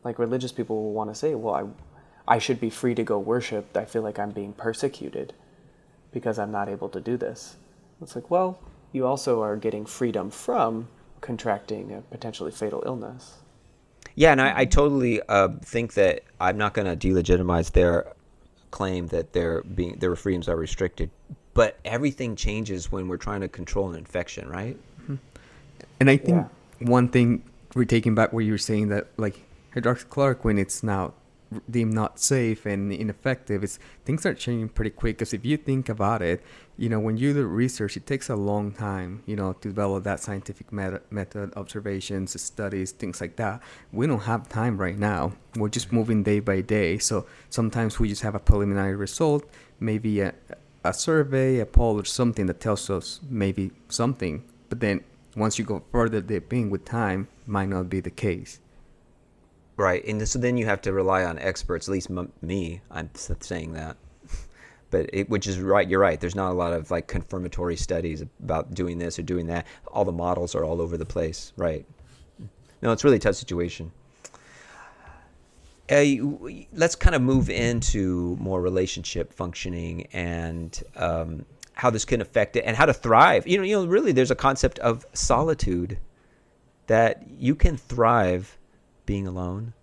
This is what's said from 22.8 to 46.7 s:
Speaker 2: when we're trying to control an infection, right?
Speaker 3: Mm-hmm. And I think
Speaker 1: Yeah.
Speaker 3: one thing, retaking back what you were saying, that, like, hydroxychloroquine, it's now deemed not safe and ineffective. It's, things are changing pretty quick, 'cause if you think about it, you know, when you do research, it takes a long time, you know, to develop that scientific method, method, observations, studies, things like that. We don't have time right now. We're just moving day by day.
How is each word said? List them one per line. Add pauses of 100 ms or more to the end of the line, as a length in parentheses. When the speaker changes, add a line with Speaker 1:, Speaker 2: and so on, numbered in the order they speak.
Speaker 2:
when
we're
trying
to
control
an
infection,
right? (240)
Speaker 3:
Mm-hmm. (840)
And
I
think (340)
Speaker 1:
Yeah.
Speaker 3:
one
thing, (320)
retaking
back
what
you
were
saying,
that, (100)
like, (320)
hydroxychloroquine,
it's
now (560)
deemed
not
safe
and
ineffective.
It's, (260)
things
are
changing
pretty
quick,
'cause
if
you
think
about
it, (340)
you
know,
when
you
do
research,
it
takes
a
long
time,
you
know,
to
develop
that
scientific
method,
method,
observations,
studies,
things
like
that. (300)
We
don't
have
time
right
now. (240)
We're
just
moving
day
by
day.